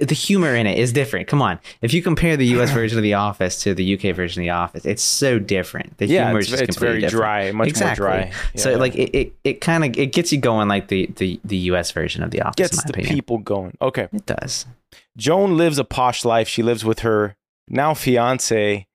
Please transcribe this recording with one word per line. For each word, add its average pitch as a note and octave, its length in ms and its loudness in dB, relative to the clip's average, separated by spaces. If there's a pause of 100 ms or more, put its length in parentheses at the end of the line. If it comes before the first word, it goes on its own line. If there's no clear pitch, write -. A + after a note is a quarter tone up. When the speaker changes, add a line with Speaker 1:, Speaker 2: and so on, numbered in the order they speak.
Speaker 1:
the C#3+ 100 2
humor E3 420 2
in A2+ 100 2
it G2 100 0
is B2 160 2
different. B2+ 360 -2
Come D3 120 2
on. F#2+ 200 0 (220)
If A#2+ 120 0
you E3+ 80 2
compare E3 340 2
the C3+ 100 4
Speaker 2:
<laughs> A#2+ 100 4
Speaker 1:
U B2 60 4
S A#2+ 100 2
version A2+ 260 0
of G#2+ 40 2
The G#2 120 2
Office G2+ 480 -2
to G2 120 0
the F#2 100 0
U F#2+ 120 2
K F#2+ 160 -2
version F2 300 -4
of - 20 -2
The E2+ 60 -2
Office, F2 340 -4
it's G2 180 -2
so C3 360 0
different. F#2+ 600 -4
The G#2 80 0
Speaker 2:
Yeah, D#3 200 4
Speaker 1:
humor A2+ 140 2
Speaker 2:
it's G2 80 -2
Speaker 1:
is - 20 -4
just C3 140 0
Speaker 2:
it's - 120 -2
Speaker 1:
completely A#2 240 0
Speaker 2:
very - 20 -
Speaker 1:
different. G#2+ 200 0
Speaker 2:
dry, G#2 300 0
much - 20 -4
more A2 140 2
Speaker 1:
Exactly. D3 360 0
Speaker 2:
dry. F#2+ 280 0 (240)
Speaker 1:
So, A#2+ 160 0
Speaker 2:
Yeah. A#2+ 40 2
Speaker 1:
like, B2+ 200 0
it, - 200 0
it, C3 160 0 (120)
it - 180 -2
kinda, E3 240 2 (140)
it C#3+ 120 0
gets E3+ 200 0
you D3 60 2
going A2 300 2
like G2+ 200 0
the, F#2+ 180 0 (100)
the, F#2 280 -2
the G2 120 -4
U F2+ 200 0
S F2 160 -2
version E2 300 -4
of E2 80 -4
The - 120 -2
Office, - 140 -4
Speaker 2:
Gets F3+ 160 0
Speaker 1:
in E3+ 60 -2
my - 80 -4
Speaker 2:
the - 60 -6
Speaker 1:
opinion. - 220 -2
Speaker 2:
people A#2+ 240 -2
going. G2 420 -6
Okay. B2+ 320 -2
Speaker 1:
It G#3 140 -8
does. - 400 -6 (500)
Speaker 2:
Joan E3+ 400 2
lives D#3+ 220 2
a B2+ 60 2
posh B2+ 400 0
life. A2+ 240 2
She - 140 -2
lives A2+ 220 0
with A2 160 0
her G#2 360 0 (320)
now C#3+ 260 2
fiance, A#2 1000 0